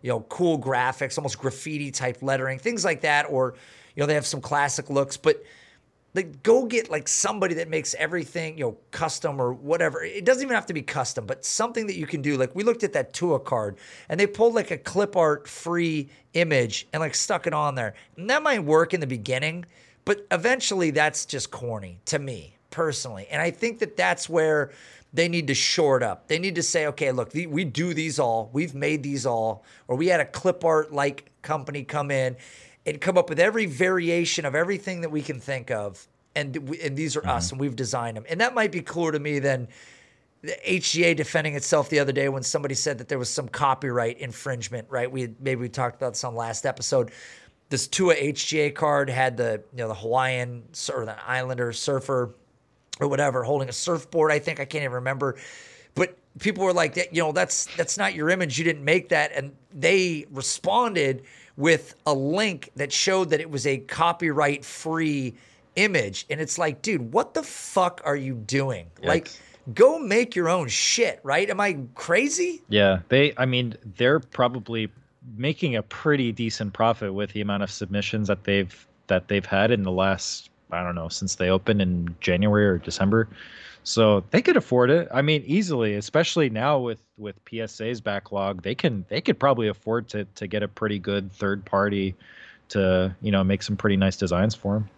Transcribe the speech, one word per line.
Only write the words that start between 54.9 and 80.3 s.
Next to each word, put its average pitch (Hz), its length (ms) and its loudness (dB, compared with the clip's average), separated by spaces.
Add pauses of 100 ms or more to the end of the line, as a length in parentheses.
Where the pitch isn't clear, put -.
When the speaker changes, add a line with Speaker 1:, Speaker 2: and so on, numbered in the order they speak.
Speaker 1:
remember. 131 400 -2 (580)
But - 240 -2 (220)
people 185 240 -2
were 185 100 4
like, 165 220 2
"That, 180 180 -4
you 165 80 2
know, 156 120 0
that's, 180 320 0 (100)
that's - 220 -2
not 196 180 0
your 156 140 0
image. 170 280 0
You 160 60 -2
didn't 147 220 0
make 175 240 2
that." 151 260 2
And 143 160 -6 (220)
they 165 580 2
responded 156 920 0 (340)
with 160 380 2 (100)
a 151 80 4
link 156 600 -2
that 139 180 -4
showed 185 380 2
that 151 100 4
it 165 80 -10
was 139 180 -4
a 135 120 2
copyright-free 151 1500 0 (420)
image. 165 540 0
And 147 100 -4
it's 156 180 -4
like, 156 240 -2
"Dude, 135 320 -2
what 233 200 2
the 320 100 -2
fuck - 600 -2
are 143 100 0
you 135 200 -6
doing?" 117 520 -2 (140)
Speaker 2:
Yikes. - 60 -8
Speaker 1:
Like, 160 220 2 (440)
go 277 260 8
make 233 360 2
your 170 140 2
own 170 180 2
shit, 165 560 0
right? 160 260 2
Am 196 100 -2
I 196 180 0 (180)
crazy? 285 720 0
Speaker 2:
Yeah, 196 300 6 (100)
they, 135 280 6
I 127 80 2
mean, 123 300 0 (220)
they're 135 220 4
probably 117 720 -2 (460)
making 135 400 -2
a 107 80 0
pretty 135 480 0
decent 110 420 -4
profit 113 400 2
with 101 200 -4
the 107 80 -4
amount 101 220 -2
of 95 60 -4
submissions 101 600 -4
that 98 160 0
they've, 98 420 0 (200)
that 92 200 2
they've 101 180 0
had 101 260 4
in 104 120 2
the 92 80 -2
last, 95 580 -2 (220)